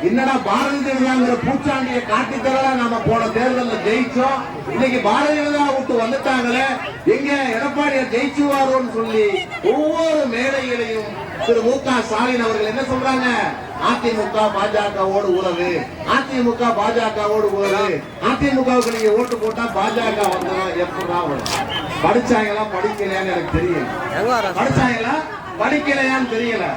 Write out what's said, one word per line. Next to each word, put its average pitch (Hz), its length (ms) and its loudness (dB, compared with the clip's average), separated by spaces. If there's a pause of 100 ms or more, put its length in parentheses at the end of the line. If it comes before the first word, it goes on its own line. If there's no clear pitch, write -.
என்னடா 269 260 2 (140)
பாரதிய 277 380 0
ஜனதாங்கிற 254 480 2 (100)
பூச்சாண்டியை 262 560 0 (100)
காட்டித்தரலாம் 262 720 0
நாம 233 260 0
போன 226 180 2 (100)
தேர்தல்ல 247 500 0
ஜெயிச்சோம், 254 520 2 (360)
இன்னைக்கு 254 340 2
பாரதிய 294 380 2
ஜனதா 294 280 2
விட்டு 262 280 -2
வந்துட்டாங்களே, 254 640 0 (500)
எங்க 285 160 -2 (260)
எடப்பாடியை 277 480 0 (100)
ஜெயிச்சுவாரோன்னு 269 840 2
சொல்லி 220 280 2 (460)
ஒவ்வொரு 311 500 2 (120)
மேடையிலையும் 240 760 -2 (340)
திரு 233 180 4
மு 233 80 4 (140)
க 262 80 2 (140)
ஸ்டாலின் 240 360 0
அவர்கள் 214 280 0
என்ன 254 200 -2
சொல்றாங்க? 254 360 0 (640)
அதிமுக 220 540 0 (120)
பாஜகவோடு 202 760 0 (100)
உறவு, 180 320 0 (440)
அதிமுக 247 640 0
பாஜகவோடு 214 680 0 (100)
உறவு, 202 320 0 (400)
அதிமுகவுக்கு 254 680 2
நீங்க 220 240 2
ஓட்டு 247 240 -2
போட்டா 220 220 -2 (120)
பாஜக 220 420 0 (140)
வந்துடும். 185 400 -2 (120)
எப்படா 175 340 -4 (100)
வரும்? - 240 -4 (520)
படிச்சாங்களா 214 580 2 (120)
படிக்கலையான்னு 190 600 -2
எனக்கு 175 240 -2
தெரியல, 180 1000 -2
படிச்சாங்களா 247 560 2 (440)
படிக்கலையான்னு 262 760 0
தெரியல. 220 300 -2 (120)